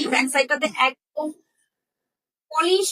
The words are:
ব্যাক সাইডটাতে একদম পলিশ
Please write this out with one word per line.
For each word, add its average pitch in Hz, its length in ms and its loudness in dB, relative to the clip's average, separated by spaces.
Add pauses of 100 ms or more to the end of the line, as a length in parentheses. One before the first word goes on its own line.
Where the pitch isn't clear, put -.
(120)
ব্যাক 254 220 2
সাইডটাতে - 340 0 (200)
একদম - 380 -8 (1300)
পলিশ 359 400 2